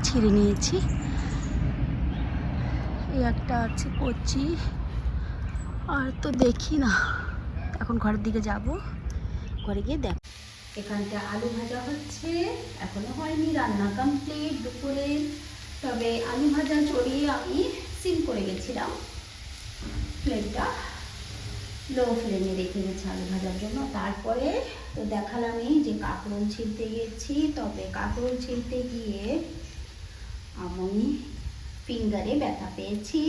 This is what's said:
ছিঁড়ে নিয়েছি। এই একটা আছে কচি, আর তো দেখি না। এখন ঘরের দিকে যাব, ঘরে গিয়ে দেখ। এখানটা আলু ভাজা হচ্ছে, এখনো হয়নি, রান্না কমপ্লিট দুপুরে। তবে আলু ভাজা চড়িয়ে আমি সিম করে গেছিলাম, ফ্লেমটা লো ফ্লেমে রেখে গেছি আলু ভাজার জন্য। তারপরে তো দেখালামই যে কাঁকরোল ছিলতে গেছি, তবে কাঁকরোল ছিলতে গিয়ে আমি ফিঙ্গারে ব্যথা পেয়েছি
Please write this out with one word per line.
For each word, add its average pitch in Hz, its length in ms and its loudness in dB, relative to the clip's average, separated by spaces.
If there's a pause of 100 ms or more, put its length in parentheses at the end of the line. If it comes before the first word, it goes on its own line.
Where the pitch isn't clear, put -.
ছিঁড়ে 214 280 8
নিয়েছি। 202 400 6 (2500)
এই 262 60 4 (100)
একটা 240 240 2 (100)
আছে - 220 -2 (120)
কচি, 269 460 2 (1500)
আর 262 120 2 (160)
তো 302 60 2 (140)
দেখি 247 400 4
না। 214 80 6 (920)
এখন 233 220 0
ঘরের 214 240 4
দিকে 220 220 2
যাব, - 160 -2 (1000)
ঘরে 202 220 0
গিয়ে 294 180 0
দেখ। 180 120 0 (640)
এখানটা 208 360 -2 (160)
আলু 226 220 0
ভাজা 240 320 -4
হচ্ছে, 302 420 -4 (560)
এখনো 196 320 -4
হয়নি, 311 300 2 (120)
রান্না 208 280 4 (100)
কমপ্লিট 294 680 2
দুপুরে। 277 460 -2 (760)
তবে 233 260 0 (220)
আলু 269 240 4
ভাজা 302 220 4 (120)
চড়িয়ে 262 340 4 (140)
আমি 262 200 0 (420)
সিম 349 180 2 (100)
করে 220 200 0
গেছিলাম, - 420 -2 (1300)
ফ্লেমটা 202 440 0 (1300)
লো 247 100 6 (160)
ফ্লেমে 190 400 0
রেখে 185 240 -2
গেছি 196 280 -4
আলু 185 180 -4
ভাজার 185 320 0
জন্য। 226 140 -2 (200)
তারপরে 220 500 0 (480)
তো 220 60 -4 (140)
দেখালামই 233 560 -2 (140)
যে 214 80 0 (100)
কাঁকরোল 208 400 -2 (100)
ছিলতে 220 320 -4 (100)
গেছি, 226 400 -4 (220)
তবে 208 260 -4 (140)
কাঁকরোল 233 360 0 (120)
ছিলতে 247 320 -2 (140)
গিয়ে 208 320 -4 (1400)
আমি 185 280 -2 (920)
ফিঙ্গারে 214 560 0
ব্যথা - 260 -2 (100)
পেয়েছি 208 520 0